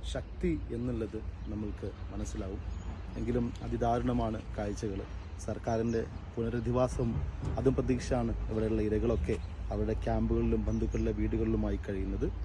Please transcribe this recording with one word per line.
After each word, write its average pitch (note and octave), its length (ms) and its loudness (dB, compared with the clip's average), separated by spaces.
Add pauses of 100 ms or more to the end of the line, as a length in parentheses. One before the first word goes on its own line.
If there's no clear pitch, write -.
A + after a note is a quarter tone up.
(120)
ശക്തി D3+ 400 -2 (240)
എന്നുള്ളത് A2+ 420 -2 (340)
നമ്മൾക്ക് G#2 360 -4 (240)
മനസ്സിലാവും. G#2 500 -4 (580)
എങ്കിലും A#2+ 260 2 (200)
അതിദാരുണമാണ് A#2 720 2 (160)
കാഴ്ചകൾ. G#2 440 -2 (460)
സർക്കാരിൻ്റെ A2+ 560 2 (320)
പുനരധിവാസവും A#2+ 800 2 (480)
അതും B2+ 180 6
പ്രതീക്ഷയാണ് B2 560 2 (180)
ഇവിടെയുള്ള A2 380 2
ഇരകളൊക്കെ G#2+ 460 4 (380)
അവരുടെ G#2+ 220 2 (100)
ക്യാമ്പുകളിലും A2+ 640 4
ബന്ധുക്കളുടെ A2+ 500 2
വീടുകളിലുമായി G#2+ 680 2
കഴിയുന്നത്. G2 400 -2 (180)